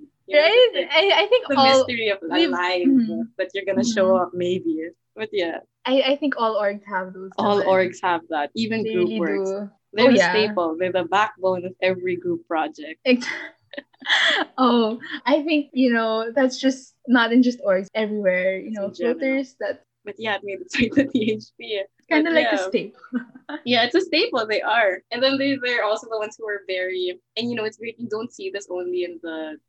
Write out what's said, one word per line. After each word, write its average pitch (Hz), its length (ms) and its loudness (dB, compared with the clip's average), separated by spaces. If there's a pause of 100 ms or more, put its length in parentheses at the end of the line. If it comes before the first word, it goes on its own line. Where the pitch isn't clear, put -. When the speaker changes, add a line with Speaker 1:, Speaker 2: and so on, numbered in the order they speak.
(260)
Speaker 1:
You - 100 -4
know, 294 60 8
Speaker 2:
Right? 453 320 6
Speaker 1:
just, - 0 -
like, - 160 -2
Speaker 2:
I, 330 320 4
I 415 60 0
think 480 180 4
Speaker 1:
the 277 100 0
Speaker 2:
all 269 300 6
Speaker 1:
mystery 226 220 -2
of 196 100 0 (100)
Speaker 2:
we've 330 220 2
Speaker 1:
life 180 380 0
Speaker 2:
mm-hmm. 233 340 2 (160)
Speaker 1:
that 185 160 -4
you're 196 100 -6
gonna 196 200 0
show 214 260 2
Speaker 2:
Mm-hmm. 185 120 4
Speaker 1:
up, 175 120 -4
maybe. 175 560 -2 (240)
But 220 160 -8
yeah. 180 300 -4 (240)
Speaker 2:
I, 262 180 2
I 277 140 0
think 285 200 -2
all 226 240 0
orgs 202 280 -2
have 185 260 -6
those 190 240 -14
Speaker 1:
All 202 240 2
Speaker 2:
sometimes. 185 340 2
Speaker 1:
orgs - 60 -20
have 170 280 0
that, 147 240 -4
even 220 280 -2
Speaker 2:
They 220 80 -4
Speaker 1:
group - 160 0
Speaker 2:
really 220 140 -4
Speaker 1:
works. 196 320 -2
Speaker 2:
do. 202 180 -8 (220)
Speaker 1:
They're 220 140 4
Speaker 2:
Oh, 269 40 8
Speaker 1:
the 233 80 6
Speaker 2:
yeah. 180 120 4
Speaker 1:
staple. 208 480 0
They're 180 140 -2
the 185 120 0
backbone 185 600 0
of 185 160 -10
every 185 360 -2
group 175 320 -6
project. 156 560 -6
Speaker 2:
Ex-, 254 220 2
<laughs> - 1300 -4
oh, 240 420 2 (260)
I 285 160 2
think, 294 300 0
you 254 200 2
know, 226 400 0
that's 262 280 0
just - 340 -2 (120)
not 233 260 4
in 254 100 8
just 247 180 0
orgs, 190 340 0
everywhere, 190 640 0
you 202 120 -10
Speaker 1:
It's 214 80 -8
Speaker 2:
know, 196 100 -4
Speaker 1:
in - 60 -10
general. 233 260 -2
Speaker 2:
floaters 269 400 -2
that 202 240 -6 (200)
Speaker 1:
But 208 140 -12
yeah, 220 180 -4
it 196 80 -12
made 196 160 -10
its - 180 -6
way 233 120 2
to 277 140 2
<laughs> - 80 -4
T 214 200 0
H 220 120 -6 (140)
P. 220 240 -6 (280)
Speaker 2:
Kinda 320 200 2
Speaker 1:
But 330 40 0
Speaker 2:
like 240 180 2
a 202 40 2
Speaker 1:
yeah. 190 120 -2
Speaker 2:
staple. 202 320 -4 (120)
<laughs> - 520 -10
Speaker 1:
Yeah, 240 200 2
it's 240 120 -2
a 392 40 6
staple. 294 460 -2
They 208 160 -2
are. 202 480 0
And 240 120 -4
then 269 160 2
they, 269 240 0
they're 247 220 -2
also 220 260 -2
the 220 80 -4
ones 214 200 -8
who 220 100 -12
are 202 200 -6
very, 185 500 -4 (180)
and 240 140 -4
you 240 60 -6
know, 214 80 -4
it's 214 140 -8
great, 226 200 -12
you 233 100 -10
don't 220 240 -8
see 190 180 -10
this 196 200 -10
only 180 340 -6
in 175 180 -10
the 160 360 -10 (100)